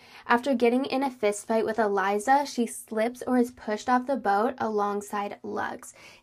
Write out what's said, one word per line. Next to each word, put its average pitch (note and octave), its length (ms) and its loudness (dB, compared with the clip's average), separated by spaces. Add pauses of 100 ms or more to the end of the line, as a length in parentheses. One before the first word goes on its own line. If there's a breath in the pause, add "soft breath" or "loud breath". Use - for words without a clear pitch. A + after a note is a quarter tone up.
(260 loud breath)
After B3 300 2
getting A#3+ 300 4
in C4 180 -2
a C#4 80 -2
fist G#3 340 -2
fight A3+ 200 2
with A3 120 -2
Eliza, G#3 720 2
she A#3+ 180 -2
slips A3+ 600 -4
or B3+ 100 4
is B3 140 4
pushed - 380 -6
off B3 180 2
the C#4 80 0
boat G#3+ 420 0
alongside G#3 840 -4
Lux. - 500 -8 (300 loud breath)